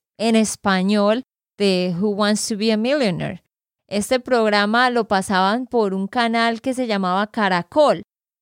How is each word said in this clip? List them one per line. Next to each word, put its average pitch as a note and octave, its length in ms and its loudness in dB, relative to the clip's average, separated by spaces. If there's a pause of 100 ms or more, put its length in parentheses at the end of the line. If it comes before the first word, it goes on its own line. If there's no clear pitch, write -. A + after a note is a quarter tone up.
(180)
en A3+ 180 2
español G#3 840 0 (380)
de F#3 400 0
Who G#3 100 0
Wants G#3 380 0
to A3 100 -6
Be A3 160 0
a G#3+ 40 0
Millionaire. G#3+ 680 -2 (440)
Este G#3 320 -2
programa A3+ 680 2
lo A#3 180 0
pasaban G#3+ 600 0
por G#3+ 260 0
un G3 140 -4
canal A#3 540 -2
que C4 120 -4
se B3 140 -4
llamaba G3 400 -2
Caracol, G3+ 760 0 (400)